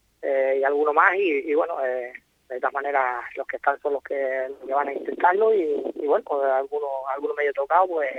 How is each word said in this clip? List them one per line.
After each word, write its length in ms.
eh, 360
y 40
alguno 280
más, 240
y, 360
y 20
bueno, 220
eh, 260
de 100
todas 140
maneras 500
los 100
que 120
están 220
son 140
los 80
que, 480
los 180
que 60
van 140
a 60
intentarlo, 600
y, 300
y 60
bueno, 200
pues 160
alguno, 440
alguno 200
medio 180
tocado, 320
pues 340